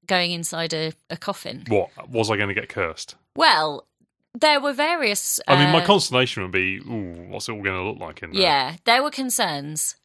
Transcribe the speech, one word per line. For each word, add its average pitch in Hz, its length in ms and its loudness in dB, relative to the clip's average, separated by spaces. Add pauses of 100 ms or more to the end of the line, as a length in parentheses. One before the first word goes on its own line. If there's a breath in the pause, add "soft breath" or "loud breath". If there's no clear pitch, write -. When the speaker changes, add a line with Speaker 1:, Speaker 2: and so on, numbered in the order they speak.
Speaker 1:
going 175 240 2
inside 165 420 -4
a, 160 200 -4 (160)
a 165 80 -10
coffin? 120 500 -8
Speaker 2:
What? 101 220 2 (200)
Was 113 220 0
I 104 60 2
gonna 101 160 0
get 101 160 -4
cursed? - 460 -6 (200)
Speaker 1:
Well, 160 500 2 (480)
there 294 280 4
were 285 120 -2
various, 294 760 0
Speaker 2:
I 139 140 6
mean, 147 120 6
my 170 100 4
Speaker 1:
uh, - 20 -4
Speaker 2:
consternation 127 580 2
would 92 80 -6
be, 95 260 0
"Ooh, 90 520 -8
what's 98 200 -8
it - 40 -6
all 104 80 -8
gonna 95 220 -2
look 104 160 -6
like 80 240 -12
in 85 80 -12
there?" 190 100 0
Speaker 1:
Yeah, 147 340 2 (100)
there 247 180 4
were 294 80 -4
concerns. 156 920 -4